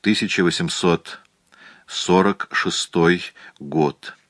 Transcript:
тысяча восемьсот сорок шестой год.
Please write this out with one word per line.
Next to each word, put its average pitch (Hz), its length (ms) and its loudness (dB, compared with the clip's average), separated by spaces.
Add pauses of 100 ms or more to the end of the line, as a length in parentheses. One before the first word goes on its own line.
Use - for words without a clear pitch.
тысяча 101 420 0
восемьсот 85 760 -2 (680)
сорок 95 640 0
шестой 87 720 0 (360)
год. 73 560 -4 (140)